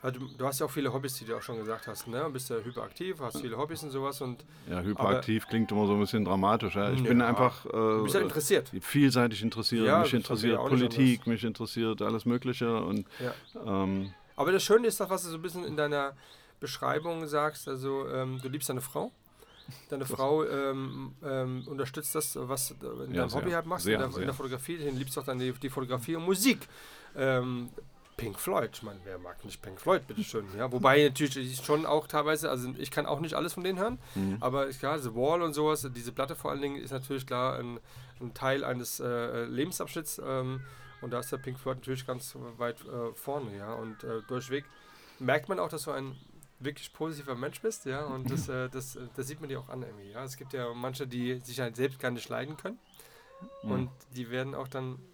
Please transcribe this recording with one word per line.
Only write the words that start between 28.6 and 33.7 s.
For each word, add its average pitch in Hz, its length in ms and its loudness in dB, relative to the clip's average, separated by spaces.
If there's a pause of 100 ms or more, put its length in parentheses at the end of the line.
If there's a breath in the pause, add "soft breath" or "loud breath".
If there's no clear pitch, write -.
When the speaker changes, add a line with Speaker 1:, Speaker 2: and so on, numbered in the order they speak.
Speaker 1:
ich - 100 -12
meine, 101 220 -12
wer 95 140 -10
mag 87 260 -14
nicht - 160 -12
Pink 92 180 -12
Floyd, 165 280 4
bitteschön, 113 380 -4 (120)
ja? 123 140 -2
Wobei 135 320 8
natürlich 139 340 4 (220)
ich - 60 -10
schon 151 200 2
auch 151 220 4
teilweise, 156 420 2
also 127 280 -2
ich 139 140 -6
kann 151 140 0
auch 143 140 0
nicht 156 160 -2
alles 165 180 0
von 180 100 -6
denen 185 160 -2